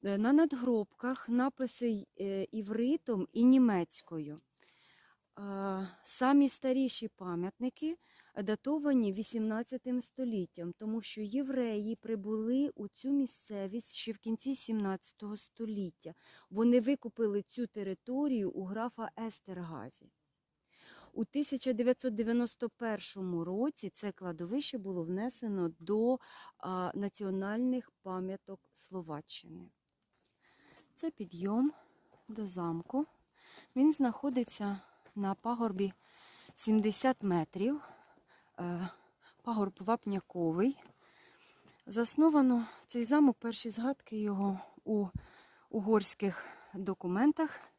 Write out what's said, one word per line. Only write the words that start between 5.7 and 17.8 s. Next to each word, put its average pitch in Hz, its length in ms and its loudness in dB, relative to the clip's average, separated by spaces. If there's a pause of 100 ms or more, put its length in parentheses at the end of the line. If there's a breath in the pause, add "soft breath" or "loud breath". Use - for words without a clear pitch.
самі 277 460 4
старіші 254 600 0
пам'ятники 196 880 -4 (460 soft breath)
датовані 254 680 2
вісімнадцятим 226 920 -2
століттям, 185 680 -4
тому 220 300 -4
що 214 200 -8
євреї 226 760 -2
прибули 226 800 0
у 202 140 -8
цю - 220 -8
місцевість 220 840 -4
ще - 180 -6
в 208 60 -8
кінці 226 360 -4
сімнадцятого 208 840 -4
століття. 202 800 -8 (360 loud breath)
Вони 240 300 6
викупили 220 600 0
цю 240 240 -6
територію 226 840 -2